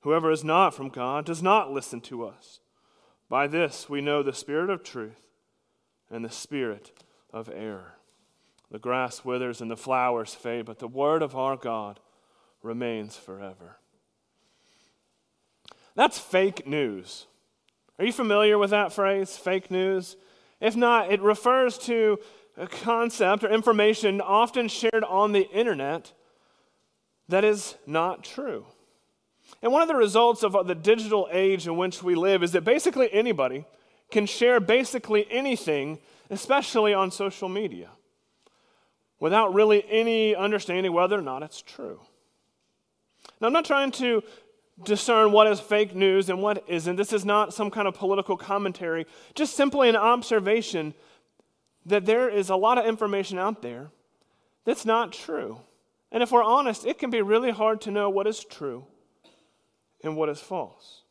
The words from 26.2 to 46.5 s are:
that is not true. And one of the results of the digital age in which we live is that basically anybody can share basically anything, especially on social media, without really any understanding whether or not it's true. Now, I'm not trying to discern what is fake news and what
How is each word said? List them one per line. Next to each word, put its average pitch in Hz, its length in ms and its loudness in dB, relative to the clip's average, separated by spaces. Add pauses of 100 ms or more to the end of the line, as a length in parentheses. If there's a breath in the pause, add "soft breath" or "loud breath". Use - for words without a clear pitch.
that 185 140 2
is 208 320 0 (100)
not 165 380 -2
true. 220 420 -10 (1000 soft breath)
And 233 100 2
one 294 80 6
of 330 80 2
the 320 60 0
results 226 500 4
of 196 80 0 (140)
the 180 80 -2
digital 208 580 2
age 185 340 2
in 170 120 -2
which 185 240 -2
we 180 120 2
live 185 280 2
is 175 100 -2
that 170 140 2
basically 262 440 2
anybody 156 540 0 (460 soft breath)
can 208 160 0
share 240 340 4
basically 214 680 0
anything, 160 720 -2 (280 soft breath)
especially 214 640 0
on 190 180 2
social 196 380 -6
media, 170 400 -8 (1300)
without 190 360 2
really 208 340 6
any 220 480 2
understanding 190 560 -2
whether 185 260 2
or 185 40 -4
not 135 200 -8
it's - 200 -16
true. - 360 -14 (1400 loud breath)
Now, 220 60 -2
I'm 254 80 0
not 330 100 2
trying 277 280 0
to 240 300 0 (600 loud breath)
discern 214 480 4
what 214 140 10
is 208 140 2
fake 208 340 0
news 190 340 2
and 185 140 -2
what 208 260 -2